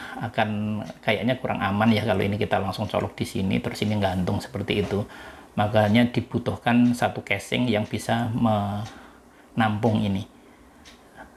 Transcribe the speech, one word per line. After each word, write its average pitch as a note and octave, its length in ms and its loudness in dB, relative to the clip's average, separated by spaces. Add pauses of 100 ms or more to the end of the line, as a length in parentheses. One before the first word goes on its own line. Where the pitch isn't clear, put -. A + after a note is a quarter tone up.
(220)
akan A2 280 -2 (520)
kayaknya A2+ 400 0
kurang - 160 -2
aman, G2+ 320 2
ya, G#2+ 160 2
kalau G2+ 160 2
ini G#2 160 0
kita G#2 240 0
langsung G2 240 -4
colok F#2 320 -4
di - 80 -4
sini, F#2+ 320 -2
terus - 240 -4
ini G#2+ 160 0
gantung F#2+ 400 0
seperti G2 480 -2
itu. G2+ 160 -2 (560)
Makanya G#2+ 560 4
dibutuhkan A#2+ 800 2
satu A2 320 -2
casing A#2+ 400 -2
yang G#2+ 240 0
bisa A#2 400 -2
menampung A2 1800 -2
ini G2 240 -2 (1080)